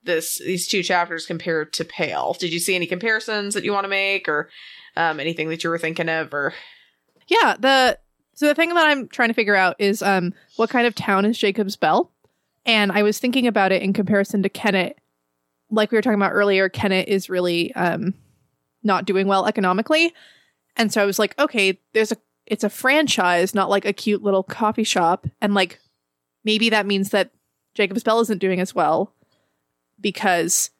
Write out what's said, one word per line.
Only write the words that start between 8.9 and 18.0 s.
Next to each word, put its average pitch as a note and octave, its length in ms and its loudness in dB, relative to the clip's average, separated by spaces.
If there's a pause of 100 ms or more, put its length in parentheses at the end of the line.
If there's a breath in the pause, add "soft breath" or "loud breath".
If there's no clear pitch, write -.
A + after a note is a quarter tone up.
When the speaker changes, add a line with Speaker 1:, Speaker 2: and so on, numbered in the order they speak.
Speaker 2:
trying A#3+ 200 0
to A#3 40 -2
figure G#3 220 2
out F#3 240 4
is, G3 220 0
um, F#3 320 0 (220 soft breath)
what A3+ 140 0
kind A#3+ 180 2
of A3 80 -2
town G3+ 300 0
is A3 120 0
Jacob's G3+ 380 -2
Bell? E3 360 0 (540)
And G#3+ 260 2
I G#3 120 2
was G#3 160 0
thinking B3 280 0
about G3 260 2
it F3+ 80 0
in G3 100 -2
comparison G3+ 520 0
to G3 60 0
Kennet. G3 480 -2 (720)
Like G#3+ 220 2
we A#3 60 2
were G#3+ 40 4
talking G#3+ 180 2
about G3 140 2
earlier, F#3+ 360 2
Kennet F#3+ 400 0
is F#3+ 200 -2
really, F3 460 0
um, F3 380 -2 (680)